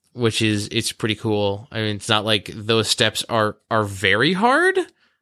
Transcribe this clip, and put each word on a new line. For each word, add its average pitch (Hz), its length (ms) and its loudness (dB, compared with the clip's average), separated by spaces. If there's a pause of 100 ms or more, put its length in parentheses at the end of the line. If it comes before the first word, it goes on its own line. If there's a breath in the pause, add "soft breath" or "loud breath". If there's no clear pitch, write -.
(140)
which 113 300 0
is, 104 280 0
it's - 200 -2
pretty 110 240 -2
cool. 104 560 -2
I 110 80 -8
mean, 107 160 -4
it's 98 140 -10
not 107 160 2
like 110 280 -2
those 110 340 0
steps - 400 0
are, 107 300 0 (140)
are 110 120 2
very 101 500 2
hard, 277 420 2 (460)